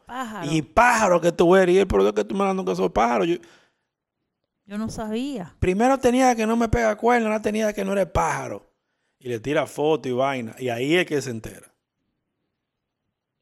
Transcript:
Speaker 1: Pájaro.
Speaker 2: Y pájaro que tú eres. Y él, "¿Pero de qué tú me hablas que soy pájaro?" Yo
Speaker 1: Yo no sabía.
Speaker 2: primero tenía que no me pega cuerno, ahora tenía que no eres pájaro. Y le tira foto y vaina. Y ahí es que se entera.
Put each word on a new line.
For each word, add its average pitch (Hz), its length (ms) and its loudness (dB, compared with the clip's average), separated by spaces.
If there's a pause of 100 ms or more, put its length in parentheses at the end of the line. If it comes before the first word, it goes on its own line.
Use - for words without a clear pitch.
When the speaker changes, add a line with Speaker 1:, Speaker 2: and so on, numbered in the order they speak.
Speaker 1:
Pájaro. 220 460 -10
Speaker 2:
Y 160 100 0
pájaro 220 600 2
que 170 100 2
tú 170 240 4
eres. 185 200 4
Y 190 40 6
él, 190 80 2
"¿Pero 196 160 4
de 208 100 2
qué 208 120 0
tú 214 100 -8
me 196 80 0
hablas 190 220 -2
que 185 100 -2
soy 180 140 -2
pájaro?" 208 360 2
Yo 170 120 0 (1300)
Speaker 1:
Yo 202 120 -14
no 220 120 -6
sabía. 226 720 -8
Speaker 2:
primero 233 380 2
tenía 254 380 4
que 220 100 -2
no 226 120 0
me 233 100 0
pega 220 300 0
cuerno, 233 300 2
ahora 214 140 -2
tenía 214 320 -2
que 208 120 -4
no 196 80 -2
eres 190 140 0
pájaro. 139 640 -4 (500)
Y 131 100 -12
le 117 100 -4
tira 139 260 -2
foto 147 440 -2
y - 20 -2
vaina. 127 480 -2
Y 127 100 -4
ahí 131 260 -2
es 180 100 2
que 147 160 -4
se 127 80 -10
entera. 110 420 -14 (1700)